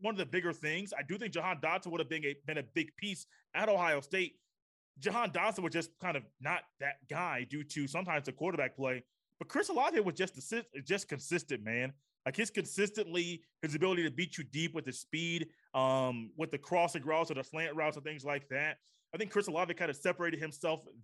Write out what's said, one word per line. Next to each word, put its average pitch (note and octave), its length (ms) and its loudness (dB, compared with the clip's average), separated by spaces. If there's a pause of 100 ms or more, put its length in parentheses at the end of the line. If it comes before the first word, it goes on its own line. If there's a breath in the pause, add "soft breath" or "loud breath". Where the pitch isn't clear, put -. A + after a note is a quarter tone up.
one G#3+ 140 0
of G3+ 40 -2
the F3+ 80 0
bigger E3+ 280 0
things. D#3 440 -2
I C#3+ 60 -4
do D#3+ 140 -4
think G3+ 160 -4
Jahan E3+ 240 0
Dotson E3+ 340 0
would E3 80 0
have D3+ 100 -2
been D#3+ 140 -2
a, C#3+ 120 0 (100)
been D3+ 140 -2
a C3+ 40 -2
big D3 320 -2
piece G3 320 -6 (260 soft breath)
at F#3+ 140 2
Ohio F3 320 4
State. F3 360 0 (640)
Jahan G3+ 320 0
Dotson F#3+ 320 0
was D#3+ 100 0
just E3 260 0
kind F3+ 160 -2
of C3 80 -4 (160)
not D#3 220 -2 (180)
that C#3 160 -2 (140)
guy D3 400 -2
due D3 140 -4
to C#3+ 240 -2
sometimes D#3 380 -2
the C#3+ 60 -2
quarterback D3+ 440 0
play. B2+ 280 0 (360)
But - 80 -8
Chris G4+ 220 0
Olave E4 300 4
was F3+ 160 2
just F#3 200 0
assi-, A3 280 -4 (220)
just F#3+ 240 0
consistent, C#3+ 540 -2
man. A#2+ 280 0 (340)
Like, C3+ 100 0
his A3 160 2
consistently, F3+ 920 0 (220 soft breath)
his D3+ 100 -2
ability F3 300 4
to D#3 80 2
beat D#3+ 260 -2
you D#3+ 60 -6
deep D3+ 320 -2
with D#3 100 -4
his B2+ 140 -6
speed, E3 480 -2 (260 soft breath)
um, C3 640 2
with D#3 140 -2
the C#3+ 80 0
crossing E3+ 440 2
routes D#3 280 2
or - 20 -4
the C#3 100 -2
slant D#3+ 320 -4
routes D3+ 220 0
and C#3 80 -12
things D3+ 180 -8
like C#3+ 260 -2
that. D3 280 0 (360 soft breath)
I E3 40 -6
think G3+ 140 -4
Chris G#3 160 2
Olave E3+ 260 0
kind E3+ 160 0
of C#3+ 80 -4
separated E3+ 420 0
himself D#3+ 420 -2 (220)